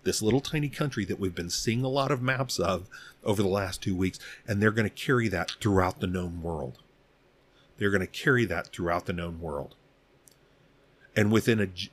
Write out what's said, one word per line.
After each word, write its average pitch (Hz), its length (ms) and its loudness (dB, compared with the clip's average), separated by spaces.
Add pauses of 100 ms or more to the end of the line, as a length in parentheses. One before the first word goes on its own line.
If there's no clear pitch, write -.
this 92 180 0
little 113 180 4
tiny 147 300 -2
country 131 340 -2
that 95 160 -4
we've 92 140 -2
been 87 160 -6
seeing 120 340 0
a 131 40 0
lot 135 220 0
of 127 120 0
maps 131 360 -2
of 90 300 0 (340)
over 107 200 2
the 98 60 4
last 95 340 -2
two 98 120 -2
weeks, 92 240 0 (300)
and 101 140 0
they're 107 80 6
gonna 107 180 2
carry 120 400 0
that 90 220 -4 (100)
throughout 92 400 4
the 101 60 -2
known 90 340 -4
world. 76 380 -6 (960)
They're 104 140 2
gonna 95 160 2
carry 120 400 2
that 85 220 -4
throughout 87 360 -2
the - 80 -4
known 85 280 -6
world. 73 340 -8 (1400)
And 104 140 4
within 110 280 4
a 98 60 0
g-, 92 260 -8